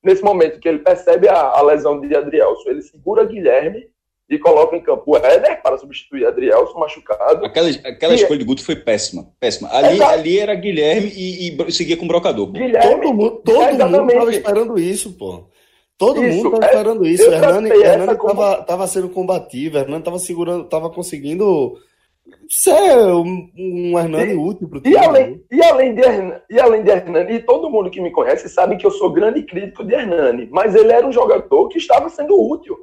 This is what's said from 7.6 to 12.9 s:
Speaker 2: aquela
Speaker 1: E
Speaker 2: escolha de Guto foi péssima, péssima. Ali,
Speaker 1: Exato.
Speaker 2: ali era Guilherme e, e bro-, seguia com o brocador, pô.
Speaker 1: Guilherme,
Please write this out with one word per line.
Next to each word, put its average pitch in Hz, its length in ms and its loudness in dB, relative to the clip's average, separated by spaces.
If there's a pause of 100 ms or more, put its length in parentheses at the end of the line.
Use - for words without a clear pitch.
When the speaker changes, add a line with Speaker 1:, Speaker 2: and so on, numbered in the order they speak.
Speaker 2:
aquela 139 440 -4
Speaker 1:
E 240 40 4
Speaker 2:
escolha 170 220 2
de 120 60 -6
Guto 131 200 -6
foi - 120 -6
péssima, 98 540 -6 (100)
péssima. - 320 -6
Ali, 143 220 4
Speaker 1:
Exato. 208 180 4
Speaker 2:
ali 165 260 0
era 208 160 -2
Guilherme 180 540 -2
e, 185 380 -10
e 170 60 -8
bro-, 165 200 -6
seguia 165 240 -4
com 175 80 -10
o 170 40 -8
brocador, 170 380 -2
pô. 175 60 -16
Speaker 1:
Guilherme, 247 380 2